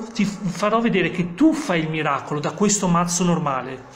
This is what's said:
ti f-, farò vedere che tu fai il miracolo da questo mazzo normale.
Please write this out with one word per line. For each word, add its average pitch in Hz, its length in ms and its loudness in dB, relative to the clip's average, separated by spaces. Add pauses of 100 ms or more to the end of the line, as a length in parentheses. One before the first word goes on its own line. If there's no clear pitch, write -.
(120)
ti 202 120 0
f-, - 240 -4
farò 208 320 0
vedere 185 300 2
che - 240 -4
tu 311 180 6
fai 175 300 -2
il 160 80 -4
miracolo 151 500 -2
da 151 120 -4
questo 202 360 2
mazzo 175 340 2
normale. 139 640 -2 (120)